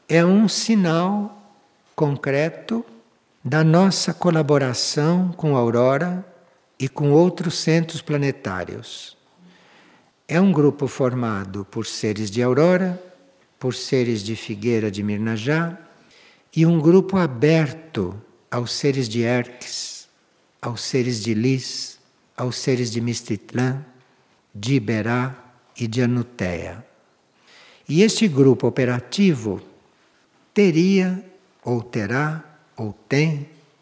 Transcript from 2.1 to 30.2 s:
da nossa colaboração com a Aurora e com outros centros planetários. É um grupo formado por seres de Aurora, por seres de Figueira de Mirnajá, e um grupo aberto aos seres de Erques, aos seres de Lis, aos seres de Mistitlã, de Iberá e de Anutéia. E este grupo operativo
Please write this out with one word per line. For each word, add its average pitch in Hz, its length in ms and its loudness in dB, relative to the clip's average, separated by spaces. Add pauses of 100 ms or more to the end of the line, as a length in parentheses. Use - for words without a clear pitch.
da 143 200 2
nossa 170 500 4
colaboração 156 1200 0
com 151 220 -2
a 127 40 2
Aurora 135 680 0 (520)
e 135 120 -4
com 143 220 0
outros 175 480 2
centros 160 420 0
planetários. 113 1120 -6 (1120)
É 160 140 2
um 196 100 6
grupo 143 360 2
formado 107 800 -4
por 113 200 -8
seres 107 440 -4
de 113 120 -2
Aurora, 180 600 2 (580)
por 123 140 -4
seres 120 500 -2
de 107 120 -6
Figueira 107 560 -2
de 101 120 -6
Mirnajá, 113 720 -2 (760)
e 160 120 4
um 170 140 4
grupo 180 360 4
aberto 131 1040 0 (300)
aos 120 240 -6
seres 135 340 -2
de 117 140 -2
Erques, - 880 -4 (520)
aos 120 200 -8
seres 123 420 -2
de 113 100 0
Lis, 127 680 -2 (360)
aos 123 220 -6
seres 123 340 -2
de 117 80 -4
Mistitlã, 120 880 -4 (680)
de 113 220 -2
Iberá 117 600 -2 (420)
e 120 100 -4
de 117 140 -2
Anutéia. 98 800 -4 (1040)
E 151 140 4
este 220 260 4
grupo 135 380 4
operativo 123 960 0 (920)